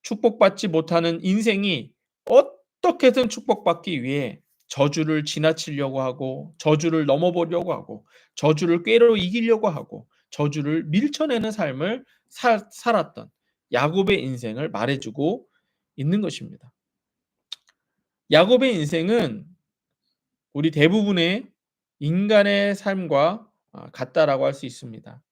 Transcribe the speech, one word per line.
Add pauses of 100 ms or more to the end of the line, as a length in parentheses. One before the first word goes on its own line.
축복받지
못하는
인생이 (320)
어떻게든
축복받기
위해 (280)
저주를
지나치려고
하고,
저주를
넘어보려고
하고, (260)
저주를
꾀로
이기려고
하고, (220)
저주를
밀쳐내는
삶을 (260)
사-,
살았던 (420)
야곱의
인생을
말해주고 (480)
있는
것입니다. (1600)
야곱의
인생은 (1080)
우리
대부분의 (540)
인간의
삶과, (240)
아,
같다라고
할
수
있습니다. (100)